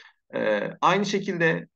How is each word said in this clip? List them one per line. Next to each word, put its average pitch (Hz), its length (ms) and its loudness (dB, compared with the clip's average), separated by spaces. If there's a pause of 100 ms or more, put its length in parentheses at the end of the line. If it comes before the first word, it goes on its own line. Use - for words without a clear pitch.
(320)
E, 107 380 -2 (100)
aynı 185 240 4
şekilde 170 720 -2